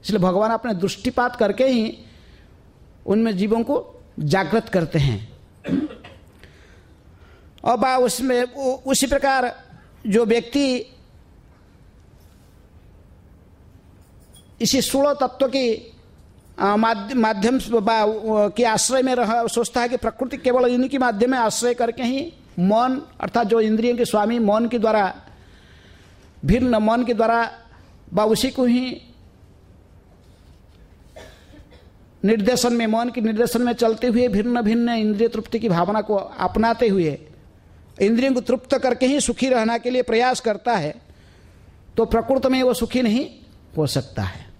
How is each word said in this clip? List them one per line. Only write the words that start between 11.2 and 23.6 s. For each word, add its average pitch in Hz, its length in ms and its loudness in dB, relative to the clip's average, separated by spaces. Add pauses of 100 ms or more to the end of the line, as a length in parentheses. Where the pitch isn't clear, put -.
इसी 247 200 0
सोलह 285 320 0
तत्व 269 340 -2
की, 247 460 -2 (640)
आ, 202 160 0
माध्य-, 220 400 -2
माध्यम 220 440 2
से 226 200 0
बा-, 214 280 2
उ-, 214 500 0
के 240 60 2
आश्रय 240 380 2
में 254 140 2
रह, 233 320 0
सोचता 233 340 -2
है 247 80 -2
कि 247 80 -4
प्रकृति 247 400 -6
केवल 247 320 2
इन्हीं 247 200 0
के 277 80 -4
माध्यम 247 340 2
में 269 60 0
आश्रय 233 360 0
करके 240 300 -4
ही 269 300 -4 (260)
मन, 233 420 2 (200)
अर्थात 233 260 -2
जो 226 120 4
इंद्रियों 220 380 0